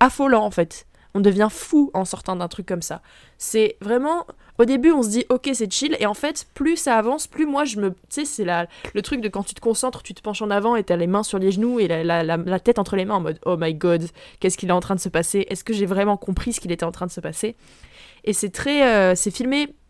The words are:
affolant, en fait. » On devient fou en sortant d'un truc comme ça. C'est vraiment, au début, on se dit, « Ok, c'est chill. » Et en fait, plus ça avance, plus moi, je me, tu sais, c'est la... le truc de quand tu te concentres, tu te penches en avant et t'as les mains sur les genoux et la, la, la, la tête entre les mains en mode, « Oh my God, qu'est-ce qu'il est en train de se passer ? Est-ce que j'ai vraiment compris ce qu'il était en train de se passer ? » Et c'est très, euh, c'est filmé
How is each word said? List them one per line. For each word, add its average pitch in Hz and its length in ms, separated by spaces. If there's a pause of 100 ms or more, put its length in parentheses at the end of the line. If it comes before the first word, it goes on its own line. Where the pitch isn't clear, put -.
affolant, 254 440
en 208 60
fait. » - 360 (260)
On 202 80
devient 202 300
fou 294 420
en 190 120
sortant 185 320
d'un 175 100
truc 180 200
comme 175 160
ça. - 200 (340)
C'est - 440
vraiment, 269 480 (300)
au - 60
début, 269 280
on 277 100
se 220 60
dit, « 226 200
Ok, 254 260
c'est 214 180
chill. » 302 280
Et 214 60
en 208 80
fait, 302 400
plus 320 220
ça 247 200
avance, 233 300
plus 311 200
moi, 285 180
je 214 160
me, 196 100
tu 185 60 (140)
sais, 294 140
c'est 220 200
la... 175 240 (260)
le 202 80
truc 277 180
de 214 80
quand 202 140
tu - 120
te - 60
concentres, 233 440
tu 185 100
te - 80
penches 208 180
en 208 120
avant 220 240
et 208 80
t'as 180 100
les 170 140
mains 202 160
sur 196 160
les 190 100
genoux 226 300
et 185 80
la, 165 160
la, 170 180
la, 165 140
la 180 240
tête 233 180
entre 202 160
les 190 100
mains 208 120
en 185 40
mode, « 160 240
Oh 180 140
my 165 160
God, 170 300 (340)
qu'est-ce 185 180
qu'il 180 120
est 175 40
en 180 60
train 190 160
de 180 60
se - 80
passer ? 175 420
Est-ce 190 140
que 233 80
j'ai 202 140
vraiment 202 300
compris 202 360
ce - 80
qu'il 175 100
était 170 140
en 170 80
train 180 140
de 175 60
se 175 80
passer ? » 165 360 (680)
Et 208 80
c'est 196 180
très, 277 360
euh, 196 300
c'est 196 160
filmé 285 420 (160)